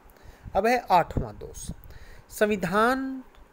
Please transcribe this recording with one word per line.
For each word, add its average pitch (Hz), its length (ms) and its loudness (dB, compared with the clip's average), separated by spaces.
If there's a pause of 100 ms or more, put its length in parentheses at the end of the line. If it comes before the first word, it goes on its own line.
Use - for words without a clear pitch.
(560)
अब 196 120 4
है 240 240 2
आठवां 143 460 4
दोष, - 340 -12 (580)
संविधान 220 960 0 (300)